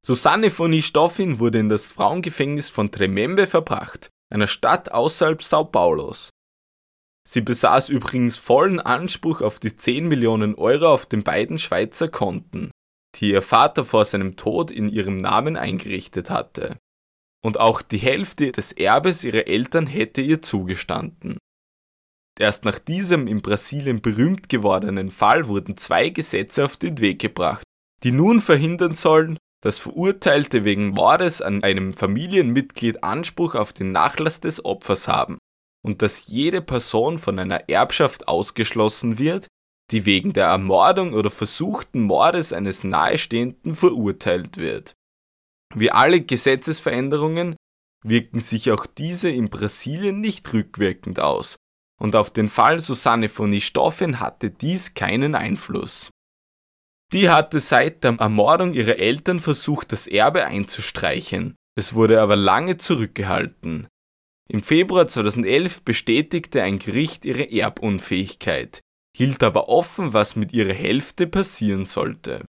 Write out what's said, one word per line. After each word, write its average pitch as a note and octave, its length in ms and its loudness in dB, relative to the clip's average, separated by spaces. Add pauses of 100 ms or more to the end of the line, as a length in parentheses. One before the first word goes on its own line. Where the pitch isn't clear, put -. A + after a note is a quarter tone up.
Susanne E3 460 2
von E3 220 0
Richthofen D#3+ 640 0
wurde A#2 200 2
in G#2+ 120 2
das G#2+ 220 -2
Frauengefängnis D3 760 -2
von G#2 240 -4
Tremembe A2 540 0
verbracht, - 640 -4 (200)
einer G#2 160 0
Stadt - 460 0
außerhalb D#3 480 2
São D#3 240 2
Paulos. E2+ 640 0 (960)
Sie - 140 -2
besaß B2 480 2
übrigens B2 480 -2
vollen E3+ 420 2
Anspruch D#3 640 -2
auf A2+ 180 -2
die G#2+ 160 -6
zehn C3+ 320 -2
Millionen A2+ 480 2
Euro D3 380 4
auf - 140 2
den G#2 180 -2
beiden G#2+ 340 -2
Schweizer A2+ 500 -2
Konten, - 600 -6 (460)
die G#2 140 0
ihr G2 120 4
Vater C3+ 420 4
vor A2 200 4
seinem F#2+ 320 -4
Tod D#3 340 -4
in G#2+ 200 -4
ihrem G2+ 260 -2
Namen G2+ 400 -2
eingerichtet - 760 -8
hatte. - 460 -6 (680)
Und A2 160 -4
auch A2+ 240 4
die - 160 -6
Hälfte C3 540 -2
des - 200 -6
Erbes C#3+ 520 2
ihrer A2 240 -2
Eltern B2 380 0
hätte C#3 340 -4
ihr D#3 220 0
zugestanden. - 960 -6 (1000)
Erst G#2 260 0
nach G#2 140 0
diesem F3 480 0
in G#2 160 -2
Brasilien A#2+ 600 -2
berühmt B2 460 0
gewordenen G2 640 0
Fall B2 380 2
wurden G2 300 -4
zwei F#2+ 320 0
Gesetze - 540 -2
auf C#3 120 -4
den D#3+ 240 -6
Weg G2 180 2
gebracht, - 460 -4 (400)
die B2 80 2
nun F#3 260 4
verhindern E3+ 560 2
sollen, D#3+ 440 4 (240)
dass - 160 -2
Verurteilte D3 840 0
wegen G2+ 240 0
Mordes D#3 520 2
an G2+ 240 -2
einem F#2+ 300 0
Familienmitglied B2+ 1080 0
Anspruch E3+ 520 -4
auf - 180 -2
den F#2+ 180 -6
Nachlass C#3 500 0
des - 220 -6
Opfers - 460 -4
haben - 300 0 (440)
und G#2+ 200 -4
dass - 240 -2
jede D3+ 340 -2
Person B2+ 560 -2
von G2 220 -4
einer F#2 320 -4
Erbschaft - 580 0
ausgeschlossen A2 880 -2
wird, E3 300 -2 (420)
die A2 140 -2
wegen F#2+ 300 4
der F#2+ 140 4
Ermordung G2 680 4
oder G#2 160 0
versuchten D3 720 -4
Mordes C#3 500 2
eines F#2+ 320 -6
Nahestehenden A#2 880 -2
verurteilt G2 840 0
wird. A#1+ 380 -8 (800)
Wie A2 160 2
alle D#3 300 6
Gesetzesveränderungen D3 1400 -2 (480)
wirken A2+ 360 0
sich A2+ 320 -2
auch G#2 120 0
diese F3 460 -4
in B2 180 -2
Brasilien F3 720 -4
nicht - 320 -6
rückwirkend G2 640 -2
aus, - 380 -2 (440)
und G#2+ 140 -2
auf G#2+ 160 4
den G#2+ 200 0
Fall C#3 280 4
Susanne A#2+ 500 0
von G#2 220 -2
Richthofen A#2 720 0
hatte - 300 -6
dies F3+ 440 -6
keinen C3+ 400 -2
Einfluss. - 760 -6 (1000)
Die F#3 160 4
hatte D#3 320 4
seit C#3 420 2
der A#2 160 4
Ermordung A#2+ 560 4
ihrer A#2 240 2
Eltern D3 400 0
versucht, - 540 -2
das - 140 -6
Erbe A2+ 380 4
einzustreichen. F2+ 1120 -4 (220)
Es - 180 -6
wurde A2 260 6
aber G#2 160 6
lange A#2+ 420 2
zurückgehalten. F#2+ 1080 -4 (640)
Im G#2+ 140 -2
Februar F3 440 4
zweitausendelf A#2 760 0
bestätigte C3+ 800 -2
ein G2 160 -2
Gericht A#2+ 460 -4
ihre C3+ 260 -4
Erbunfähigkeit, F#2+ 1300 -4 (360)
hielt C3+ 260 0
aber A2 260 2
offen, E3 440 0
was G#2 240 0
mit G#2 160 -4
ihrer G#2 200 0
Hälfte B2+ 540 -2
passieren G3 580 -2
sollte. - 680 -6